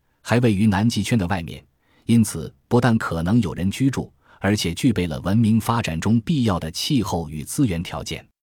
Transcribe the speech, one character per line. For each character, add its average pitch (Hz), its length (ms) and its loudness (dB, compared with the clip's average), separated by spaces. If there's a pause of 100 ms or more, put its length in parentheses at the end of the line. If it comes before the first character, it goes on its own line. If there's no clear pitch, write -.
(220)
还 113 200 0
位 117 120 4
于 101 140 4
南 101 200 4
极 226 140 0
圈 117 160 0
的 90 100 0
外 92 140 -2
面， 73 240 -12 (400)
因 117 160 4
此 - 320 -4 (140)
不 120 140 4
但 117 160 4
可 82 260 -4
能 107 160 2
有 80 140 -2
人 90 180 -2
居 135 180 0
住， - 220 -6 (300)
而 98 120 2
且 87 200 -2
具 123 180 2
备 90 160 0
了 69 140 -8
文 95 160 0
明 113 200 4
发 117 240 0
展 82 160 -4
中 107 220 2
必 139 240 0
要 95 160 0
的 80 100 -8
气 127 320 -2
候 82 280 -4
与 76 160 -10
资 - 200 0
源 87 160 0
条 - 220 -8
件。 - 240 -10 (160)